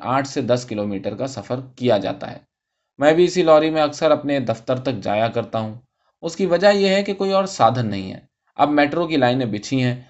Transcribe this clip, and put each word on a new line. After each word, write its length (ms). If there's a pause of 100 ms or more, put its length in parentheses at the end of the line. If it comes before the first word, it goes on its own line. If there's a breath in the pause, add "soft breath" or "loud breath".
آٹھ 260
سے 140
دس 280
کلومیٹر 460
کا 120
سفر 320 (160)
کیا 220
جاتا 340
ہے۔ 60 (600)
میں 160
بھی 100
اسی 200
لوری 260
میں 120
اکثر 300
اپنے 280
دفتر 400
تک 240
جایا 240
کرتا 320
ہوں۔ 140 (480)
اس 140
کی 100
وجہ 280
یہ 140
ہے 160
کہ 100
کوئی 180
اور 140
سادھن 420
نہیں 240
ہے۔ 80 (360)
اب 140
میٹرو 380
کی 100
لائنیں 280
بچھی 380
ہیں، 260